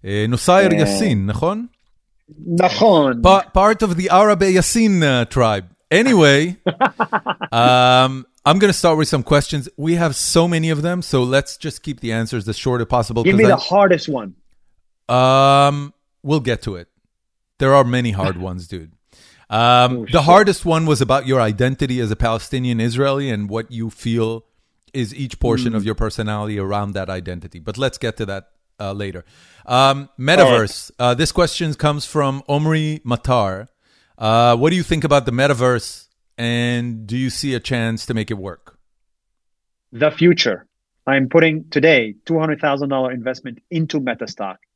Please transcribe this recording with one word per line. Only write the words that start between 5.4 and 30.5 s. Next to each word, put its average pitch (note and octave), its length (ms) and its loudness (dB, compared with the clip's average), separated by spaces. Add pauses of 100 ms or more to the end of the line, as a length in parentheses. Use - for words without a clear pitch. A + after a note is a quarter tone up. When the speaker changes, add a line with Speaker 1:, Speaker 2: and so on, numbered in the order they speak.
Speaker 1:
Anyway, F3 720 4
Speaker 2:
<laughs> - 880 -4
Speaker 1:
um, B2+ 760 2 (200)
I'm D#3 140 4
gonna G3+ 140 4
start D#3+ 240 2
with D#3 100 0
some C3+ 160 -2
questions. C#3+ 540 0
We D#3+ 180 -2
have E3 200 -2
so E3+ 320 0
many D#3+ 220 -2
of D3+ 120 -2
them, F3 200 -4
so B2+ 220 -2
let's C3+ 340 -2
just - 260 -12
keep C#3 160 -10
the A2+ 120 -8
answers A2+ 360 -6
as G#2+ 100 -6
short B2 240 -2
as A2+ 60 -4
possible, A#2 360 -2
Speaker 2:
Give F#3+ 100 2
Speaker 1:
'cause G3 60 4
Speaker 2:
me A3 60 6
Speaker 1:
I G3 40 6
Speaker 2:
the F3+ 80 4
hardest F#3 520 2
one. A2 240 -8 (760)
Speaker 1:
Um, C#3 840 2 (300)
we'll D3 160 0
get A#2+ 240 -4
to G2+ 120 -8
it. F2 120 -18 (720)
There C#3 140 4
are C#3 100 8
many A#2+ 280 0
hard F#2+ 260 -4
Speaker 2:
<laughs> F#2 120 -8
Speaker 1:
ones, F2+ 180 -12
dude. E2 260 -16 (560)
Um, G#2+ 100 -2
Speaker 2:
Oh, B2 460 4
Speaker 1:
the - 60 -8
Speaker 2:
shit. E3 100 2
Speaker 1:
hardest F#3 440 4
one D#3+ 200 0
was D3 160 0
about C3 240 0
your C3 160 0
identity B2 580 -2
as A2 120 -4
a G#2+ 40 -4
Palestinian A#2+ 640 -4
Israeli C3+ 520 -2
and G#2 180 -6
what A2 220 -8
you A2+ 180 -8
feel A2+ 560 -4 (480)
is A#2+ 200 -6
each C3 260 -10
portion A#2+ 340 0
Speaker 2:
Mm. A2 40 -2
Speaker 1:
of G2+ 80 -4
your G#2+ 100 -4
personality G#2+ 640 -6
around G2+ 340 -4
that F#2+ 160 -8
identity. F2+ 500 -12
But G#2 180 -12
let's D#3+ 200 -4
get A2+ 200 -6
to A2 100 -6
that, G2 220 -12 (300)
uh, G2 140 -10
later. G2 320 -10 (400)
Um, C3+ 440 0 (100)
metaverse. C3 800 2